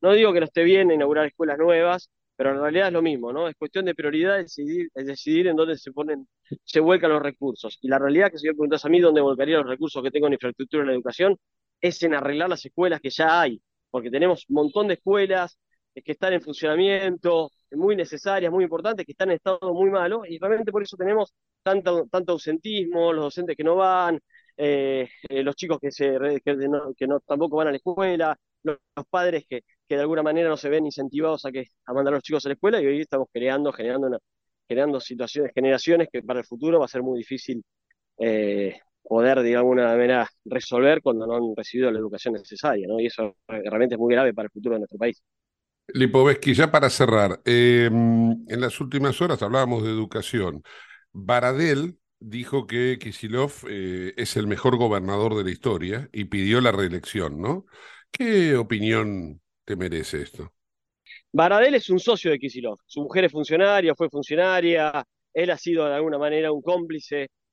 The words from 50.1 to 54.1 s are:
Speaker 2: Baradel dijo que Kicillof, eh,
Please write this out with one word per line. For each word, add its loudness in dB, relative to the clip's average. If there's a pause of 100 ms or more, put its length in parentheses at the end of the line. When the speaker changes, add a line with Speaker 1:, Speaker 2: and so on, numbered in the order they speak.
Speaker 2:
Baradel 0 (220)
dijo -6
que -2
Kicillof, -6
eh, -8